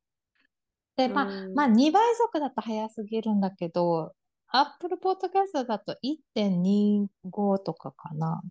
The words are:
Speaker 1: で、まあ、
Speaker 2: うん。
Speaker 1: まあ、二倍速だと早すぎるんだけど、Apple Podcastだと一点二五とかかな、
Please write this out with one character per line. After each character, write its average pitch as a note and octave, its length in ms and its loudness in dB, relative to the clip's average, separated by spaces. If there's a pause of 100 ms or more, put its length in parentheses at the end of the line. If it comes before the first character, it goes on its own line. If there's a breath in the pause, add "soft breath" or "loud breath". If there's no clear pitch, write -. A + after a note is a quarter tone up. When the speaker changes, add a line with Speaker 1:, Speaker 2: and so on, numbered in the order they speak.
(960)
Speaker 1:
で、 C4 120 2
ま C4+ 140 0
あ、 - 40 0
Speaker 2:
う G3 240 -8
ん。 F#3+ 40 -10
Speaker 1:
ま C#4+ 100 4
あ、 - 20 4
二 B3 240 6
倍 A4+ 260 4
速 A4+ 240 0
だ C#4 100 -2
と - 100 -6
早 A3 280 -6
す A3 160 -12
ぎ A3 180 -4
る G#3+ 120 0
ん G3+ 60 4
だ F#3+ 100 0
け F3+ 180 -8
ど、 E3+ 440 0 (360)
Apple D4 480 -2
Podcast F#4+ 720 -2
だ A3 120 -4
と - 240 -10
一 D4 180 -4 (140)
点 G3 280 0
二 G#3 460 2 (160)
五 G3 340 -2
と E3 160 -6
か - 180 -14
か E3 220 -14
な、 D#3+ 360 -4